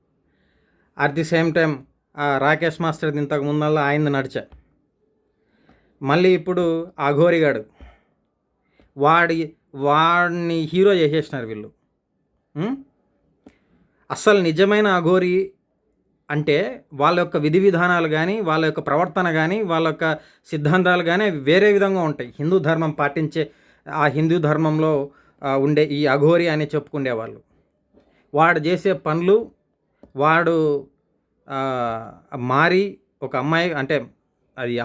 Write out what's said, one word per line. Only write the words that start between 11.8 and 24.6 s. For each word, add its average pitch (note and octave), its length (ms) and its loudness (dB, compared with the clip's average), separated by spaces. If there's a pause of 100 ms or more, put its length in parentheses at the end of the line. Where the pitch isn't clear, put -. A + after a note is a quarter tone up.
ఉం? F3+ 160 -6 (1400)
అస్సలు G3+ 400 2
నిజమైన G3+ 360 2 (140)
అఘోరి F3+ 340 2 (1000)
అంటే D3+ 240 0 (440)
వాళ్ళ E3+ 220 2
యొక్క - 120 -4 (100)
విధి E3 200 2
విధానాలు F3 420 2 (100)
కానీ, F#3+ 200 -2 (120)
వాళ్ళ D#3+ 140 0
యొక్క D#3 160 -2 (100)
ప్రవర్తన F3 380 0 (120)
కానీ, F#3 200 -2 (120)
వాళ్ళ E3 200 0
యొక్క D#3+ 140 -4 (460)
సిద్ధాంతాలు F3 580 2
కానీ G3 200 0
అవి D3+ 100 -6 (100)
వేరే G3+ 220 6
విధంగా G3 300 2 (100)
ఉంటాయి. B2 260 -10
హిందూ E3+ 200 0 (120)
ధర్మం D#3+ 320 -2
పాటించే, D3+ 420 -2 (420)
ఆ D3+ 200 -2 (100)
హిందూ D#3+ 220 2 (100)
ధర్మంలో, D#3 460 0 (480)